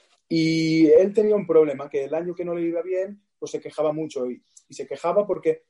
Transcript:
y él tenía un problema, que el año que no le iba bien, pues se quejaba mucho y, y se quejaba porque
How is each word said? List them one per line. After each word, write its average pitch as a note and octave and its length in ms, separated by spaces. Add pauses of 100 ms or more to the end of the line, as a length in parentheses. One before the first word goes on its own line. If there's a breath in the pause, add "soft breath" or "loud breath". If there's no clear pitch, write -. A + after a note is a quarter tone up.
(280 soft breath)
y D#3+ 600
él F#3 260
tenía G#3+ 220
un F#3 100
problema, D3+ 420
que C#3 160
el C#3 100
año E3+ 200
que F3 100
no E3+ 100
le F3 140
iba E3 140
bien, F#3 400 (160)
pues D3+ 140
se - 80
quejaba D3+ 340
mucho C#3+ 360
y, A#2 120 (260 soft breath)
y D3 60
se C3+ 120
quejaba G3+ 400
porque D#3+ 440